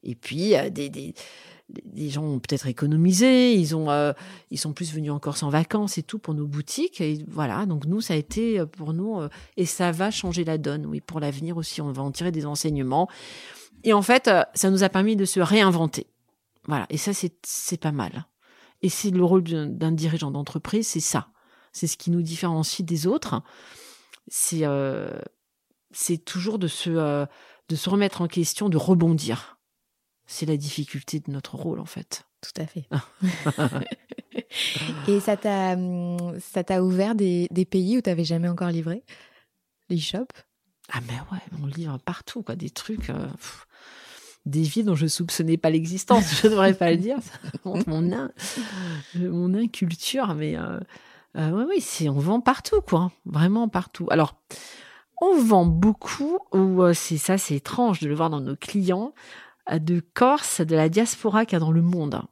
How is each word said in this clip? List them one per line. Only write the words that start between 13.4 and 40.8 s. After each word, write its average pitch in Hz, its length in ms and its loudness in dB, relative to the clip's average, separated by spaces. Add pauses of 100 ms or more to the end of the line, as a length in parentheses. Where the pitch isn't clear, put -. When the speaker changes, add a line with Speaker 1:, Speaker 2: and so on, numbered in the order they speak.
Speaker 1:
Et 220 100 6
en 208 80 6
fait, 247 260 4
euh, 185 160 8 (100)
ça - 160 2
nous 190 140 4
a 190 60 4
permis 202 260 2
de 196 100 2
se 185 140 0
réinventer. 175 680 4 (600)
Voilà, 143 220 -2
et 151 80 -4
ça, 202 160 -2
c'est, 185 300 -4
c'est - 360 -6
pas 156 120 -2
mal. 135 340 -4 (560)
Et 190 80 2
c'est 202 220 -2
le 180 120 4
rôle 180 200 6
d'un, 160 240 -4
d'un 160 240 -2
dirigeant 156 400 -2
d'entreprise, 156 560 -4
c'est - 120 -4
ça. - 300 -2 (420)
C'est - 160 -4
ce - 80 -4
qui - 160 -4
nous 175 100 2
différencie 165 640 -2
des 160 220 -2
autres. 220 340 -2 (840)
C'est, - 360 -2
euh, 135 480 -2 (800)
c'est - 260 -2
toujours 190 420 -6
de 180 80 -2
se, - 220 -6
euh, 147 360 0 (440)
de 165 60 -2
se 147 140 -4
remettre 196 320 0
en 170 60 0
question, 175 400 -2
de 165 100 2
rebondir. 165 800 2 (680)
C'est - 180 -8
la 156 100 0
difficulté 147 640 -6
de 143 120 -10
notre 139 240 -10
rôle, 165 240 -6
en - 60 -10
fait. - 400 -14 (160)
Speaker 2:
Tout - 200 -12
à 160 40 -4
fait. 151 220 -12 (340)
Speaker 1:
<laughs> - 1900 -4
Speaker 2:
Et 202 120 4
ça 202 180 0
t'a, 196 360 0
hum, 175 680 -4
ça - 240 -6
t'a 185 200 2
ouvert 185 320 2
des, 180 360 2
des 180 140 2
pays 190 320 2
où 240 40 2
t'avais 170 220 0
jamais 165 240 0
encore 175 220 -2
livré ? 165 340 -4 (880)
Les 180 80 0
shops ? 185 480 -6 (480)